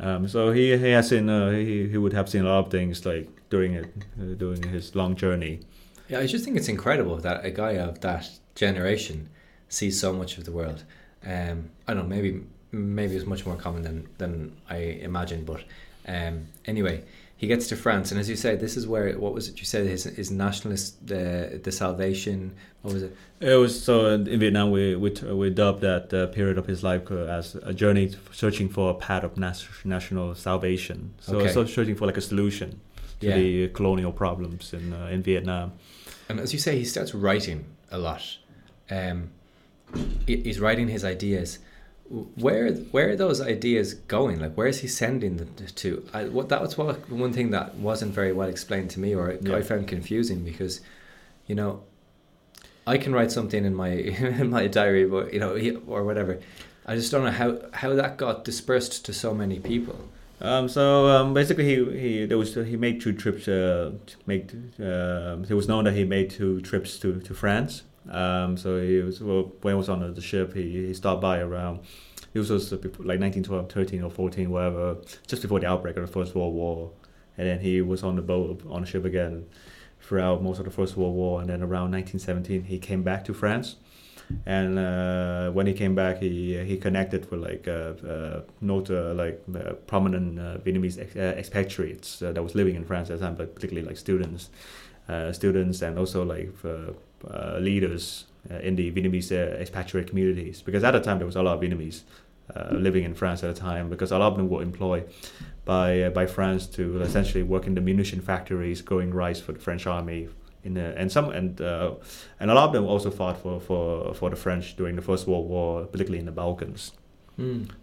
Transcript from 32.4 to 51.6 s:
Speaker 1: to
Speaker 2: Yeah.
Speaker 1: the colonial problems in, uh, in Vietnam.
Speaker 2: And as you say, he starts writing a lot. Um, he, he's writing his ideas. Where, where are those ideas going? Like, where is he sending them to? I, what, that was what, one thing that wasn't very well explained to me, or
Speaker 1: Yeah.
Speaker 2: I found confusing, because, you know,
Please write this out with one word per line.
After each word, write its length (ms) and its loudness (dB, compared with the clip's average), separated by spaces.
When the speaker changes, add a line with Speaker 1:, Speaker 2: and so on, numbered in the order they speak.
Speaker 1:
to 80 -2
Speaker 2:
Yeah. 80 4
Speaker 1:
the 320 4
colonial 440 2
problems 600 -4
in, 200 -6
uh, 140 -8
in 160 -2
Vietnam. 500 0
Speaker 2:
And 120 -4
as 120 -4
you 60 -2
say, 180 2
he 80 0
starts 300 -4
writing 500 2
a 80 -6
lot. 240 -4
Um, 400 -4
he, 120 4
he's 220 -4
writing 280 4
his 160 -2
ideas. 540 -2
Where, 360 4
where 180 4
are 60 0
those 240 2
ideas 540 0
going? 460 0
Like, 160 -4
where 100 2
is 140 0
he 80 -6
sending 480 0
them 200 -8
to? 580 -6
I, 100 -4
what, 240 -2
that 120 2
was 180 -4
what, 320 -4
one 220 0
thing 180 2
that 240 -2
wasn't 400 -2
very 180 2
well 160 0
explained 420 -4
to 100 -6
me, 140 0
or 280 0
Speaker 1:
Yeah. 140 0
Speaker 2:
I 60 2
found 260 -2
confusing, 560 -2
because, 360 -6
you 80 -4
know, 280 -2